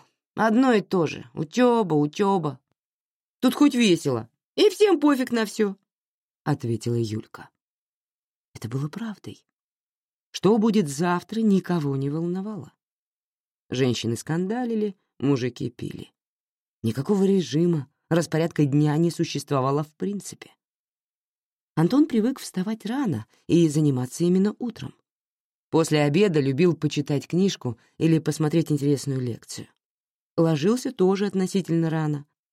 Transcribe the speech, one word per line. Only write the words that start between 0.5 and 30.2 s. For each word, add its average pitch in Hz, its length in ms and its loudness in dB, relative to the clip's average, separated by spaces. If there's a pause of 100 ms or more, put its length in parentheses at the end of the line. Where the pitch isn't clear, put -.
и 208 100 4
то 175 240 0
же. - 280 -10
Учеба, 220 640 0
учеба. 151 680 0 (800)
Тут 254 140 2
хоть 294 200 4
весело, 156 540 0 (260)
и 381 140 4
всем 381 320 4
пофиг 277 300 2
на 226 140 0
все», 208 300 -2 (720)
ответила 120 460 -2
Юлька. 110 540 -6 (1040)
Это - 120 -10
было 135 220 -6
правдой. 208 560 -12 (840)
Что 214 260 2
будет 208 320 2
завтра, 175 520 -2
никого 175 540 2
не 139 140 -2
волновало. 180 640 -6 (960)
Женщины 120 460 0
скандалили, 208 800 -4 (240)
мужики 127 500 -2
пили. - 420 -14 (720)
Никакого 139 420 0
режима, 170 640 2 (220)
распорядка 160 560 0
дня 147 320 2
не 170 140 2
существовало 143 720 -2
в - 100 -12
принципе. - 580 -10 (1200)
Антон 247 320 4
привык 220 320 0
вставать 208 460 -8
рано 196 400 -4 (220)
и 165 220 4
заниматься 143 540 0
именно 185 360 2
утром. - 360 -10 (760)
После 151 320 2
обеда 156 380 2
любил 139 360 2
почитать 147 520 -4
книжку 180 500 -2 (200)
или 160 200 2
посмотреть 156 540 0
интересную 139 500 -2
лекцию. - 460 -10 (680)